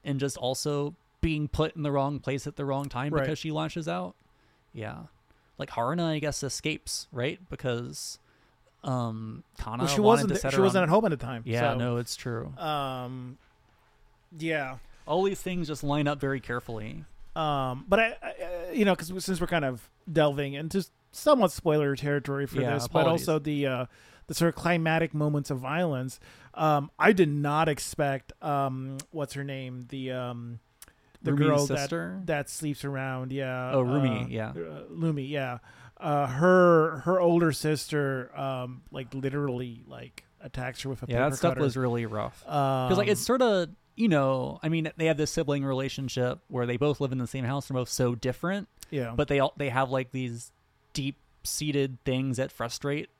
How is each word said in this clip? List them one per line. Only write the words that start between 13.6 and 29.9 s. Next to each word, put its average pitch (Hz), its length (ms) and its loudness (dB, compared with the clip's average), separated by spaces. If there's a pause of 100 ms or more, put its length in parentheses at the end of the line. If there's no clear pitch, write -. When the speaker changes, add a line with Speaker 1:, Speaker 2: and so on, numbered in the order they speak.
Speaker 2:
yeah. 151 400 -4 (300)
Speaker 1:
All 175 160 2
these 196 180 0
things 180 260 -2
just 151 160 -6
line 143 240 0
up 143 120 -2
very 135 200 -2
carefully. 120 640 -8 (320)
Speaker 2:
Um, 139 520 -2
but 196 120 4
I, 226 220 2
I, - 220 -10 (260)
uh, - 40 -8
you 220 120 4
know, 185 100 6
'cause 160 120 -10
w-, 185 140 -8
since 185 180 -2
we're 180 80 0
kind 160 180 0
of 127 240 -4 (220)
delving 143 420 2
into 156 260 -4
s-, - 120 -6 (200)
somewhat 254 400 6
spoiler 151 440 2
territory 139 520 -2
for 131 140 -2
Speaker 1:
Yeah, 120 140 0
Speaker 2:
this, 120 120 -2
but 160 140 2
Speaker 1:
apologies. 165 260 4
Speaker 2:
also 156 120 2
the, 143 280 0
uh, 127 180 -2 (420)
the 160 60 -10
sort 170 160 4
of 156 60 -2
climatic 165 580 2
moments 147 360 0
of 135 100 -2
violence, 135 600 -2 (340)
um, 151 460 2
I 170 140 8
did 180 160 6
not 147 380 2
expect, 139 640 -2 (120)
um, 135 540 -2 (140)
what's 147 220 -6
her 139 100 -8
name? 127 460 -10
The, 131 220 -6